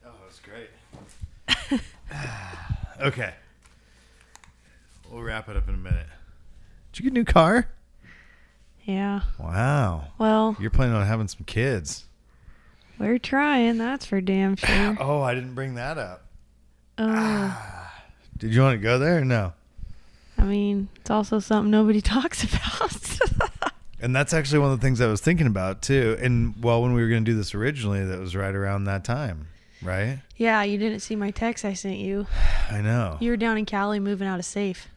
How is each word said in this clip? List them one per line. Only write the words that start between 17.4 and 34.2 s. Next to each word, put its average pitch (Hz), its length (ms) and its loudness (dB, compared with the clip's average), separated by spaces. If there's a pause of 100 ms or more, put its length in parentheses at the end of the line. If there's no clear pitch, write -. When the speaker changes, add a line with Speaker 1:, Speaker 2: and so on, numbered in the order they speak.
Speaker 1:
Did 110 160 -4
you 123 80 6
wanna 135 160 4
go 113 200 2
there 165 220 4
or 135 60 2
no? 107 260 0 (840)
Speaker 2:
I 196 60 6
mean, 202 520 2
it's - 160 -18
also 214 280 2
something 208 300 2
nobody 214 320 6
<laughs> - 0 -
talks 262 440 0
about. - 480 -2
<laughs> - 800 -2 (300)
Speaker 1:
And 123 140 0
that's 139 180 2
actually 147 260 4
one 139 120 4
of 123 80 0
the 123 60 0
things 113 160 4
I 120 60 6
was 107 140 2
thinking 160 260 4
about, 95 340 0
too. 123 400 2
And, 120 320 2 (100)
well, 117 200 4
when 123 100 2
we 120 80 4
were 117 80 2
gonna 113 120 2
do 113 140 2
this 104 200 -4
originally, 107 500 -2
that 92 140 -6
was 90 160 -8
right 98 180 -2
around 98 300 -2
that 98 200 -4
time, 107 440 -6 (340)
right? 101 380 -4 (180)
Speaker 2:
Yeah, 226 240 2
you 208 160 -2
didn't 214 220 -2
see 220 160 -8
my 202 160 -4
text 233 340 -4
I 196 80 -4
sent 190 240 -8
you. 196 300 -4 (200)
Speaker 1:
<sighs> - 220 4
I 104 120 -2
know. 107 380 0
Speaker 2:
You 240 120 0
were 233 60 0
down 220 200 0
in 214 80 -2
Cali 202 340 -2
moving 196 280 -2